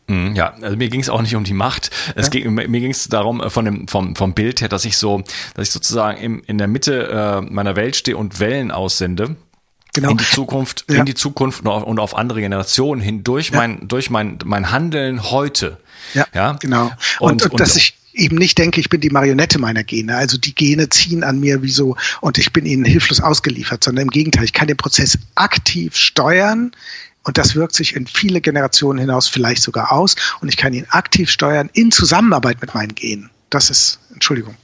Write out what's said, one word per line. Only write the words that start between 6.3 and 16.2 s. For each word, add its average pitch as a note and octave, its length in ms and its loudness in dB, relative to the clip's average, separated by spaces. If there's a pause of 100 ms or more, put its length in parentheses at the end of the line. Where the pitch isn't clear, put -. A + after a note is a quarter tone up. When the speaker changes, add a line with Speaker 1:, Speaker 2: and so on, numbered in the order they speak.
Speaker 1:
in G#2 100 -2
der G2+ 100 2
Mitte, B2+ 420 0
äh, G#2 320 -2
meiner G2+ 340 -2
Welt A#2 200 0
stehe - 220 -2
und F#2+ 220 -6
Wellen A#2+ 320 -2
aussende. F#2+ 640 -2 (580)
Speaker 2:
Genau. C#3 180 2
Speaker 1:
In A2+ 60 4
die - 80 -2
Zukunft, C3+ 640 -2
Speaker 2:
Ja. D3 100 2
Speaker 1:
in C#3+ 60 4
die C3+ 100 -2
Zukunft C#3 460 -2
und A2+ 60 -2
auf, G#2 160 0
und A2+ 160 -2
auf G#2+ 160 -4
andere A2+ 240 -2
Generationen G#2+ 600 0
hin G2+ 220 -4
durch C3+ 260 -2
Speaker 2:
Ja. - 80 0
Speaker 1:
mein, A#2 300 -2
durch B2+ 240 -4
mein, G#2+ 340 -2
mein F#2+ 260 -2
Handeln C3+ 600 -2
heute. C3+ 480 -2 (340)
Speaker 2:
Ja, C#3+ 200 2